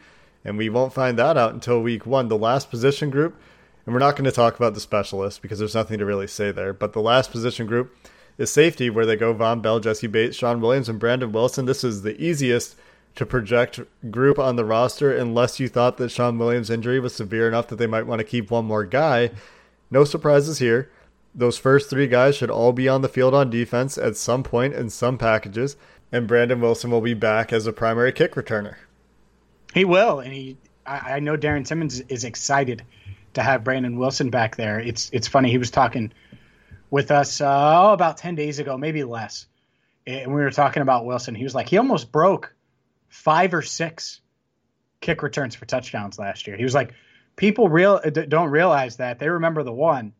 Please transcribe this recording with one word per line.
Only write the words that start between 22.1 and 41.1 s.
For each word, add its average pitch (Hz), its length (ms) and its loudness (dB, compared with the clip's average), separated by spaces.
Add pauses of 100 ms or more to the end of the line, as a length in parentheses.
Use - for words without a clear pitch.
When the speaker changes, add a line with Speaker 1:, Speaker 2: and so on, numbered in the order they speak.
Speaker 1:
should 123 140 -2
all 117 240 4
be 127 160 0
on 135 140 2
the 127 80 0
field 127 240 4
on 139 160 4
defense 120 480 -2
at 110 180 -2
some 123 260 -2
point 123 300 0
in 123 160 -6
some 123 300 -2
packages, 113 580 0 (340)
and 120 160 0
Brandon 120 360 2
Wilson 117 280 0
will 117 120 2
be 120 100 0
back 110 400 0
as 110 140 0
a 110 80 -4
primary 117 360 2
kick 165 240 0
returner. 110 420 -6 (960)
Speaker 2:
He 185 100 4
will, 185 360 4
and 131 120 -12
he, 131 240 -14 (300)
I, 139 300 -8
I 147 40 -4
know 147 160 -2
Darrin 147 300 -2
Simmons 151 340 -6
is 123 240 -8
excited 127 580 -2 (520)
to 123 80 -2
have 127 220 0
Brandon 127 340 -4
Wilson 131 320 -2
back 113 260 -2
there. 110 240 -4
It's, 113 320 -8
it's 117 160 -4
funny, 131 220 2
he 127 80 2
was 120 120 -4
talking 120 400 0 (800)
with 139 200 0
us, 143 320 2
uh, 143 60 2
oh, 156 440 6
about 170 240 2
ten 180 180 -8
days 147 260 -4
ago, 135 180 -6
maybe 151 260 -4
less, 113 420 -12 (600)
and 131 280 -8
we 147 60 0
were 139 100 0
talking 143 300 2
about 127 240 2
Wilson. 123 300 -6